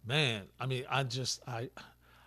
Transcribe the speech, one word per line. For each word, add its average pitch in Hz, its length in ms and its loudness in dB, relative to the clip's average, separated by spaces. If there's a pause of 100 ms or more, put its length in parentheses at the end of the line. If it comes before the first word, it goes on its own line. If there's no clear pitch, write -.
Man, 120 380 2 (160)
I 123 80 0
mean, 131 220 0
I 131 140 4
just, 123 440 -2
I, 120 220 -4 (580)